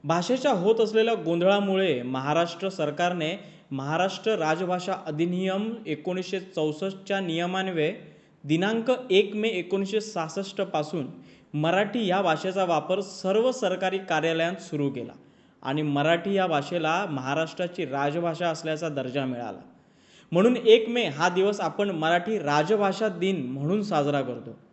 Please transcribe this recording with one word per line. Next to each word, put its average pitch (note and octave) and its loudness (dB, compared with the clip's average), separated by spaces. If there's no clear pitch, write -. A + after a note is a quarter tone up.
भाषेच्या F3 2
होत G3+ 4
असलेल्या A3 4
गोंधळामुळे F#3 2
महाराष्ट्र D3 0
सरकारने F3 -2
महाराष्ट्र E3 -2
राजभाषा F3+ 0
अधिनियम F#3 -2
एकोणीसशे F3+ -4
चौसष्टच्या F#3+ -4
नियमान्वये F3 -2
दिनांक G#3 0
एक G3+ 4
मे G#3+ 0
एकोणीसशे G3 -2
सहासष्ट F#3+ -6
पासून D#3+ -2
मराठी G3 0
या F#3 2
भाषेचा F#3 0
वापर E3+ 0
सर्व G3+ 0
सरकारी F#3+ -2
कार्यालयांत E3 0
सुरू D3 -2
केला A#2+ -8
आणि C#3+ -2
मराठी D#3 2
या F#3+ 2
भाषेला D#3+ 0
महाराष्ट्राची D#3 -4
राजभाषा D3+ -2
असल्याचा D#3+ -4
दर्जा C3+ -4
मिळाला. A#2+ -8
म्हणून A3+ 4
एक A3+ 8
मे A#3+ 0
हा D#3+ 2
दिवस G3 2
आपण G3 0
मराठी F3 0
राजभाषा F#3+ 2
दिन F3+ -2
म्हणून D3 -2
साजरा C#3+ 2
करतो. A#2+ -8